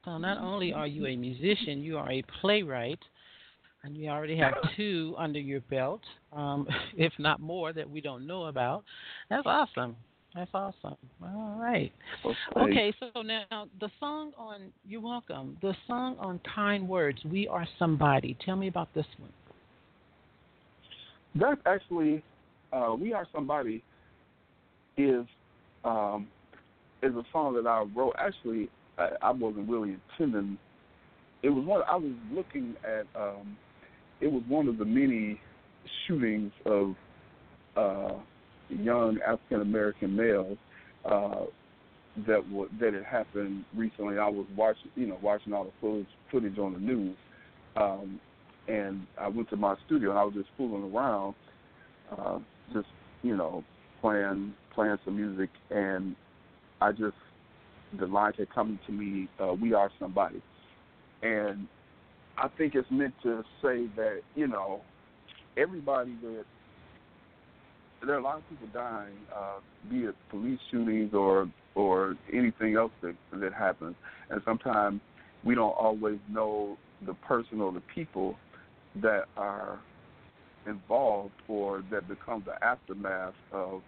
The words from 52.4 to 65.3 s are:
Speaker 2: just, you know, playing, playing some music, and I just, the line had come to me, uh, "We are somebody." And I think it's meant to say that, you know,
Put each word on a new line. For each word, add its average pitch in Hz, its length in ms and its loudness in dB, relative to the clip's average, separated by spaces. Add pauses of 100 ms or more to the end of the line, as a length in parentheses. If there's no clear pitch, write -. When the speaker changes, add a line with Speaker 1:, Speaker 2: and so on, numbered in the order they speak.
Speaker 2:
just, 104 140 -2 (360)
you 120 140 2
know, 85 280 -2 (360)
playing, 101 540 2 (180)
playing 107 320 2
some 98 120 -4
music, 95 340 -2 (200)
and 95 440 0 (640)
I 104 120 6
just, 107 240 -2 (840)
the 95 80 0
line 104 320 4
had 101 160 -2
come 107 320 0
to 107 60 -6
me, 98 360 -4 (140)
uh, 92 120 0
"We 113 180 2
are 101 260 6
somebody." 92 420 0 (840)
And 104 440 -2 (720)
I 135 80 0 (100)
think 147 200 0
it's 127 140 2
meant 131 240 2 (100)
to 113 180 0 (180)
say 120 360 2
that, 107 240 0 (160)
you 147 100 2
know, 98 360 -2 (720)